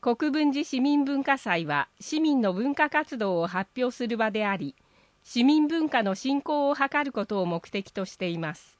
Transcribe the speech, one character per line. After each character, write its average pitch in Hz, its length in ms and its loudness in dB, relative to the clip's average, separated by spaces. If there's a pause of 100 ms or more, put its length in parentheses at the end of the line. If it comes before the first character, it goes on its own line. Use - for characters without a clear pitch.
国 262 300 0
分 294 220 2
寺 285 120 -2
市 262 160 -4
民 294 240 4
文 277 200 0
化 277 140 2
祭 170 280 -2
は、 143 220 0 (100)
市 - 220 -4
民 294 200 4
の 202 120 2
文 247 220 -2
化 302 160 2
活 302 280 -2
動 190 220 0
を 165 60 0
発 180 320 -4
表 254 120 0
す 240 160 -6
る 226 100 -4
場 220 140 0
で 214 160 -2
あ 196 80 0
り、 151 220 -6 (480)
市 - 180 0
民 302 240 6
文 320 220 0
化 247 140 0
の 196 120 0
振 277 260 -2
興 294 280 0
を 285 60 2
図 277 80 -2 (200)
る 277 100 -4
こ 214 140 -4
と 202 160 -2
を 175 40 0
目 170 200 -4
的 - 240 -8
と 196 140 -6
し - 120 -14
て 185 120 -4
い 170 100 -4
ま 160 160 -6
す。 - 260 -20